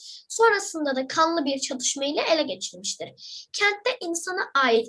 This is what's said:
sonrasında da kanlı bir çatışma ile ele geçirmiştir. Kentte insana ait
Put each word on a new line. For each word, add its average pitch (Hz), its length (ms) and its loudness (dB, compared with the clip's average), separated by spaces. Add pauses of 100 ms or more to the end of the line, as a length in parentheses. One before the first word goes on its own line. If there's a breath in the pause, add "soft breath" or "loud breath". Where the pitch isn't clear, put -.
(300 loud breath)
sonrasında 381 640 2
da 262 120 -2
kanlı 320 380 2
bir 269 140 0
çatışma 277 460 -4
ile 302 160 0 (120)
ele 302 100 2
geçirmiştir. - 640 -8 (460 loud breath)
Kentte 415 480 0
insana 359 400 -4 (140)
ait 233 340 4